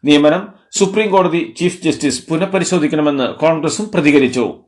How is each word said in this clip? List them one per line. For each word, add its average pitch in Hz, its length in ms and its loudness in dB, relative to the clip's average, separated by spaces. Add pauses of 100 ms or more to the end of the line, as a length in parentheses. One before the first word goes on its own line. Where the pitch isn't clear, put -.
നിയമനം 151 440 2 (220)
സുപ്രീം 202 400 0
കോടതി 175 460 0
ചീഫ് 175 260 -4
ജസ്റ്റിസ് 143 460 -2
പുനഃപരിശോധിക്കണമെന്ന് 156 1040 -2
കോൺഗ്രസും 160 600 -2
പ്രതികരിച്ചു. 131 600 2 (140)